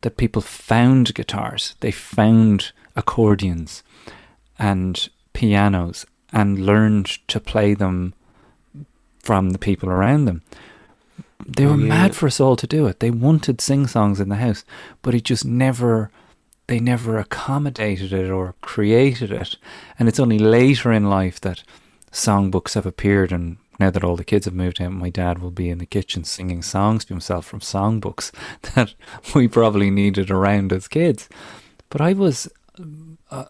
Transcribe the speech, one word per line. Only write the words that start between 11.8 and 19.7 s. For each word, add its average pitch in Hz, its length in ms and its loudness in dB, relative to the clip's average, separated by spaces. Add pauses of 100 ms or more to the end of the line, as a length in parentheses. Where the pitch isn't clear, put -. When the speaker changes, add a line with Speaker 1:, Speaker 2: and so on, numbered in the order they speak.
Speaker 1:
mad 175 280 4
for 165 100 0
us 135 140 0
all 131 160 4
to - 100 -6
do 151 200 0
it. 95 140 -2
They 117 100 2
wanted 131 500 2
sing-songs 113 600 0
in 98 80 -2
the 101 80 -4
house, 113 280 -2 (380)
but 123 120 0
it 117 100 0
just 120 200 -2
never, 120 680 0 (560)
they 120 140 -2
never 117 380 0
accommodated 107 920 -4
it 95 180 -2
or 92 300 -4
created 117 680 2
it. - 260 -8 (420)